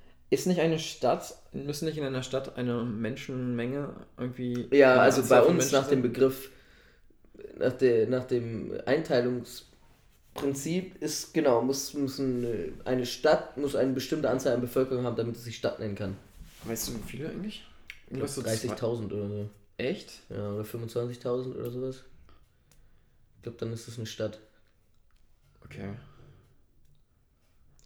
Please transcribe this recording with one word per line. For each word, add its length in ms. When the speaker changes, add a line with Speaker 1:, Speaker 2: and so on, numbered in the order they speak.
Speaker 1:
ist 180
nicht 120
eine 200
Stadt, 560
müssen 320
nicht 140
in 60
einer 200
Stadt 320
eine 280
Menschenmenge 1080
irgendwie 540
Speaker 2:
Ja, 220
Speaker 1:
eine 80
Speaker 2:
also 200
Speaker 1:
Anzahl 180
Speaker 2:
bei 60
Speaker 1:
von 100
Speaker 2:
uns 140
Speaker 1:
Menschen 100
Speaker 2:
nach 80
dem 140
Speaker 1:
sein? 100
Speaker 2:
Begriff, 380
nach 160
der, 360
nach 160
dem 640
Einteilungsprinzip 2250
ist, 320
genau, 280
muss, 320
muss 240
ein, 640
eine 220
Stadt, 500
muss 180
eine 200
bestimmte 360
Anzahl 240
an 60
Bevölkerung 440
haben, 120
damit 200
es 80
sich 120
Stadt 240
nennen 160
kann. 200
Speaker 1:
Weißt 240
du, 60
wie 80
viele 280
eigentlich? 360
Speaker 2:
Ich 80
glaub, 80
Speaker 1:
Irgendwas 180
so 60
Speaker 2:
dreißigtausend 720
oder 160
so. 200
Speaker 1:
Echt? 520
Speaker 2:
Ja, 240
oder 120
fünfundzwanzigtausend 920
oder 140
sowas. 340
Ich 60
glaub, 160
dann 140
ist 160
es 80
eine 100
Stadt. 320
Speaker 1:
Okay. 260